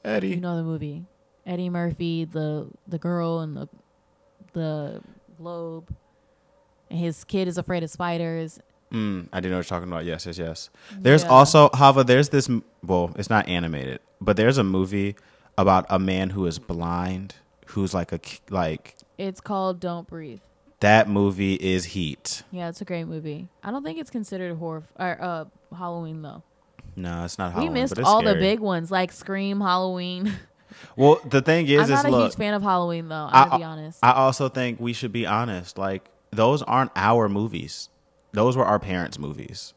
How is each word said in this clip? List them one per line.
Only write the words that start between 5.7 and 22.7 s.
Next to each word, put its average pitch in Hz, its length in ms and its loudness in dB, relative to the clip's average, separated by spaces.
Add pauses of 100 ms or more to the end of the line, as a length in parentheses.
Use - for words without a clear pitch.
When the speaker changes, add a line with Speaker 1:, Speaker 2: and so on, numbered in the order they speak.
Speaker 2:
And 165 100 -4
his 165 240 -4
kid 190 240 -2
is 175 100 -6
afraid 175 260 -4
of 156 60 -10
spiders. 165 720 -6 (340)
Speaker 1:
Mm, 104 400 -4
I 95 60 -4
do 92 100 -4
know 92 80 -2
what 87 120 -6
you're 90 80 -4
talking 90 140 -8
about. 82 140 -6
Yes, 82 200 -8
yes, 85 120 -10
yes. 82 320 -10 (280)
There's 135 260 6
Speaker 2:
Yeah. 170 60 -6
Speaker 1:
also, 143 440 10
Hava, 135 300 8
there's 127 260 6
this, 139 200 2
m-, 117 140 0 (200)
well, 87 340 0
it's 101 120 -6
not 107 200 2
animated, 78 500 -4 (220)
but 98 160 2
there's 123 200 4
a 120 60 2
movie 98 520 0 (420)
about 95 320 4
a 95 100 2
man 95 320 0
who 98 140 -2
is 82 140 -4
blind, 90 760 -6 (320)
who's 98 260 -4
like 87 200 -4
a 82 60 -8
k-, - 200 -18 (100)
like 82 460 -6 (220)
Speaker 2:
It's 190 240 -10
called 190 400 -6
Don't 175 260 -10
Breathe. 156 320 -16 (400)
Speaker 1:
That 104 300 6
movie 101 460 2
is 92 300 0
heat. 85 680 -6
Speaker 2:
Yeah, 175 180 -8
it's 170 120 -14